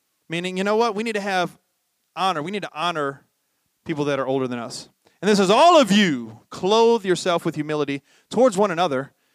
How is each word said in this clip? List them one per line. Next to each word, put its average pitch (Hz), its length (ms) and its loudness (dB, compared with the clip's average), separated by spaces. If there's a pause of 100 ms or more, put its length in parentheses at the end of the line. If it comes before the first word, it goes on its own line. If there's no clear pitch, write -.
(280)
meaning, 180 280 -6
you 190 60 -2
know 208 140 0
what? 226 180 0
We 208 80 -6
need 233 120 -4
to 208 60 -4
have 185 380 -2 (580)
honor. 175 280 -2
We 185 80 -8
need 202 100 -6
to - 100 -10
honor 151 520 -4 (600)
people 147 200 -4
that 139 160 -2
are 123 60 -2
older 135 200 -2
than 120 140 -6
us. - 280 -12 (320)
And 180 80 -2
this 208 100 4
says, 190 120 2
"All 311 300 8
of 208 100 2
you, 135 580 0
clothe 226 560 2
yourself 175 400 -2
with 156 120 -4
humility 147 460 -4 (280)
towards 220 260 2
one 202 140 0
another, 156 420 -2 (220)